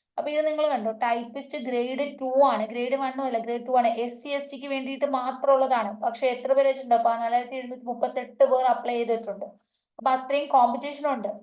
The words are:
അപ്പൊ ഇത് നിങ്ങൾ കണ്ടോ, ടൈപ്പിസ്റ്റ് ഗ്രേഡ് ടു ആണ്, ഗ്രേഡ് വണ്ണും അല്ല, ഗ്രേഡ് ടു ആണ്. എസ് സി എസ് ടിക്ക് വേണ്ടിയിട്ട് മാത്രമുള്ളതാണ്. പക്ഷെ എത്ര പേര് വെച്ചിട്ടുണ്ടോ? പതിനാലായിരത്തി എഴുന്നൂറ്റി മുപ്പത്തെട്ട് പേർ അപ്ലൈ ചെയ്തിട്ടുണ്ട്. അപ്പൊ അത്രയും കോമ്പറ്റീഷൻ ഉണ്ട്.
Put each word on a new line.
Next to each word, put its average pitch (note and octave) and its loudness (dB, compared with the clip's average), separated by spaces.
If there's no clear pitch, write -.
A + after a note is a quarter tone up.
അപ്പൊ C#4+ -4
ഇത് D4+ 2
നിങ്ങൾ D4+ 0
കണ്ടോ, A3 0
ടൈപ്പിസ്റ്റ് A#3+ -4
ഗ്രേഡ് B3+ -4
ടു C4 4
ആണ്, A3 2
ഗ്രേഡ് A#3+ -4
വണ്ണും C4+ -2
അല്ല, A#3+ -2
ഗ്രേഡ് A#3 -6
ടു B3+ 2
ആണ്. A#3+ 4
എസ് A#3+ -4
സി - -10
എസ് C#4+ -4
ടിക്ക് C#4 -12
വേണ്ടിയിട്ട് C4+ -4
മാത്രമുള്ളതാണ്. C4 2
പക്ഷെ A#3 -2
എത്ര B3+ 0
പേര് C4+ 4
വെച്ചിട്ടുണ്ടോ? A#3+ 2
പതിനാലായിരത്തി A#3+ 0
എഴുന്നൂറ്റി B3+ -10
മുപ്പത്തെട്ട് B3 0
പേർ B3+ 4
അപ്ലൈ A#3+ 0
ചെയ്തിട്ടുണ്ട്. A3 -4
അപ്പൊ C4 0
അത്രയും C#4 0
കോമ്പറ്റീഷൻ C#4 2
ഉണ്ട്. G#3 -6